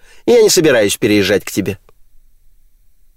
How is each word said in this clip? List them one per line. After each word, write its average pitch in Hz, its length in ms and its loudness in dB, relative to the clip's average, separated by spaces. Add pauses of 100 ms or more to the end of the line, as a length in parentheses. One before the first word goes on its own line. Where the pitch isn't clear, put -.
(280)
"я 233 160 4
не 202 80 4
собираюсь 127 440 0
переезжать 101 480 -2
к - 60 -16
тебе". 98 300 -8 (1400)